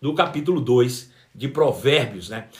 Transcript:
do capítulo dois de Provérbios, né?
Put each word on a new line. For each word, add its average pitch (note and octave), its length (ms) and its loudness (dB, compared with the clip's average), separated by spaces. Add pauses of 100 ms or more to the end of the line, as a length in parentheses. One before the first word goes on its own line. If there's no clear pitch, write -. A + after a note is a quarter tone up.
do C#3+ 120 -4
capítulo D#3+ 480 0
dois B2 500 2 (220)
de B2 140 -10
Provérbios, B2+ 800 0
né? A2 220 -12 (100)